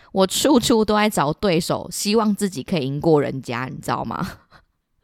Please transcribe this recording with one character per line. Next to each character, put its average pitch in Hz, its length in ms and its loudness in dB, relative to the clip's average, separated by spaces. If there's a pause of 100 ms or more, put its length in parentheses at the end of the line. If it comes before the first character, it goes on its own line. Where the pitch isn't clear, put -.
(100)
我 190 160 4
处 254 340 4
处 220 240 2
都 214 100 0
在 208 140 2
找 151 240 0
对 180 260 0
手， - 320 -4
希 208 260 -2
望 214 180 2
自 202 160 -2
己 131 120 -10
可 175 160 -4
以 131 80 -2
赢 139 140 -4
过 151 220 4
人 127 180 -4
家， 123 300 -6
你 - 60 -14
知 - 100 -14
道 123 180 -2
吗？ - 280 -8 (720)